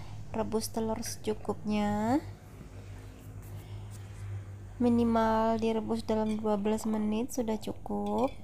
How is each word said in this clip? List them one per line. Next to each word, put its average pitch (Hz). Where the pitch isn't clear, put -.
rebus 214
telur 220
secukupnya. 214
Minimal 226
direbus 226
dalam 214
dua 214
belas 214
menit 214
sudah 220
cukup, 208